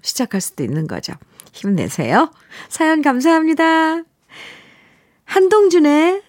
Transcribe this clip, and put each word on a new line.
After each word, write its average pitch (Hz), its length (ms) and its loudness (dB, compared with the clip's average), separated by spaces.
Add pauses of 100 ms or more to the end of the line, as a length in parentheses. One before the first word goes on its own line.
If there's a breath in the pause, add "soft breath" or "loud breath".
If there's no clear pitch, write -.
시작할 - 380 -6
수도 - 220 -10
있는 151 240 -4
거죠. - 280 -10 (380 soft breath)
힘내세요. 190 800 -2 (380 loud breath)
사연 320 340 0
감사합니다. 320 1000 0 (1200 loud breath)
한동준의 359 1040 2